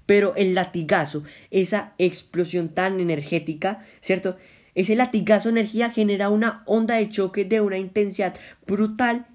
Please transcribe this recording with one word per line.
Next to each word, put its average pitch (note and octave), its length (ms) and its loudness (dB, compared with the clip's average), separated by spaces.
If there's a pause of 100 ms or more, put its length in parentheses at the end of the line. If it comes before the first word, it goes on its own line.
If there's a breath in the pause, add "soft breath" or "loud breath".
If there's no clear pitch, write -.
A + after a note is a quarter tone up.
pero G3+ 280 4
el F#3+ 200 2
latigazo, E3 680 -2 (280 loud breath)
esa F#3+ 480 0
explosión F3 720 -2
tan F#3 300 -2
energética, D#3+ 840 -4 (180 loud breath)
¿cierto? F#3 340 -2 (380 loud breath)
Ese F#3+ 220 2
latigazo A3 540 2
de A3+ 100 2
energía A3 320 -2
genera G3+ 380 0
una G#3+ 360 0
onda A3+ 300 2
de G#3+ 140 0
choque G3 360 -2
de A3 160 2
una G3 160 0
intensidad F#3+ 560 -2 (320 loud breath)
brutal A3 680 -2